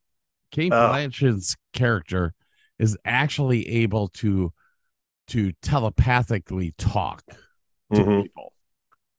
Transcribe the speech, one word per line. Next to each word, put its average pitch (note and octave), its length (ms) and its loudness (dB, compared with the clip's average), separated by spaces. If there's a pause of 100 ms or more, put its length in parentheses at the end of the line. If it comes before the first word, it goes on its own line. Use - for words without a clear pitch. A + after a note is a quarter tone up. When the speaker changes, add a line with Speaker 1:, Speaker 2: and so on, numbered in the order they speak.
(500)
Speaker 1:
Cate D#3+ 240 -2
Speaker 2:
Oh. A#2 180 4
Speaker 1:
Blanchett's C3 640 0 (160)
character F#2 640 0 (440)
is G#2+ 260 2
actually B2+ 640 0
able G#2+ 400 0
to, F#2+ 440 -2 (760)
to G2+ 240 -2 (100)
telepathically A2 1120 0
talk - 500 -2
to - 720 -4
Speaker 2:
Mm-hmm. G2+ 220 2
Speaker 1:
people, - 300 -14 (680)